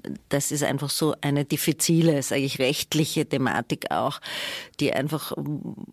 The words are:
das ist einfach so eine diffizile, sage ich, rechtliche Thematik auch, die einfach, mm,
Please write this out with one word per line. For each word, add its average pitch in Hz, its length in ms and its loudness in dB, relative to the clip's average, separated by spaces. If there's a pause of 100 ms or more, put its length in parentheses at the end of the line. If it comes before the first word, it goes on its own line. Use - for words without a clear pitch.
(300)
das 143 220 0
ist 147 120 0
einfach 139 280 0
so 151 300 2
eine 143 240 0
diffizile, 160 760 4
sage 135 200 0
ich, 135 180 -2
rechtliche 147 640 0
Thematik 123 640 0
auch, 113 300 0 (600)
die 143 140 2
einfach, 151 420 -2
mm, 143 380 -6 (180)